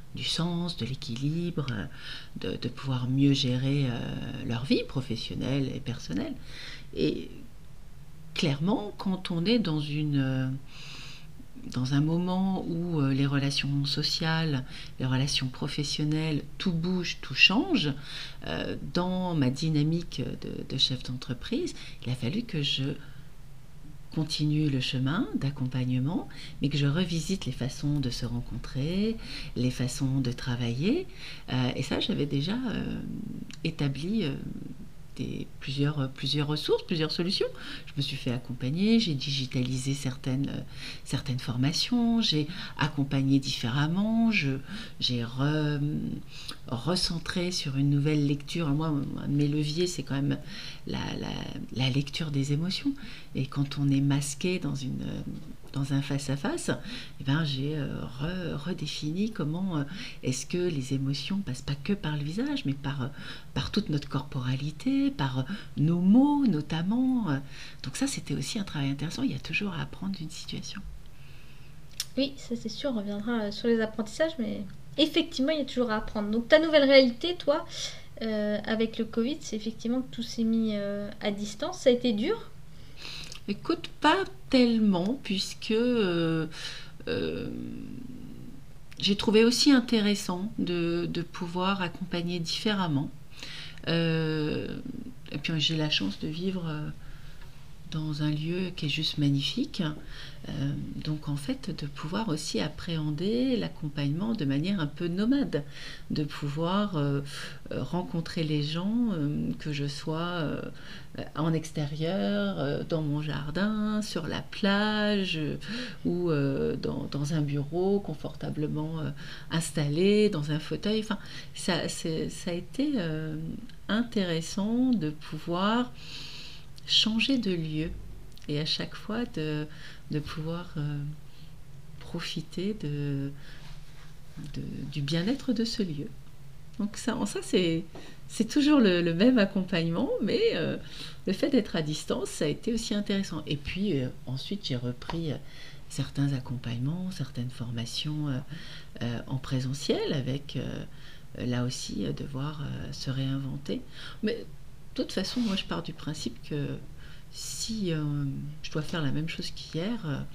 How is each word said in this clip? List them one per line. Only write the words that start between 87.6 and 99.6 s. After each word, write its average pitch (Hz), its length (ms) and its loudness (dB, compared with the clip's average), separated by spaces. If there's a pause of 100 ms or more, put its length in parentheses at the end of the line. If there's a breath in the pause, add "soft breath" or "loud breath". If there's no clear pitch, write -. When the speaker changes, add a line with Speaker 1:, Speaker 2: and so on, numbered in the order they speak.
Speaker 1:
j'ai 196 160 4
trouvé 220 280 8
aussi 240 280 8
intéressant 208 840 4
de, 170 540 2
de 165 100 0
pouvoir 185 600 0
accompagner 175 560 -2
différemment. 170 720 2 (800 loud breath)
Euh, 160 800 2 (640)
et 151 60 -4
puis 165 200 -2
j'ai 160 180 2
la 156 140 2
chance 196 300 0
de 160 80 -4
vivre, 175 400 -2
euh, 151 200 -4 (1040 loud breath)
dans 156 300 -2
un 151 80 4
lieu 170 440 0
qui - 120 -4
est - 20 0
juste 151 300 0
magnifique. 143 640 2 (640 loud breath)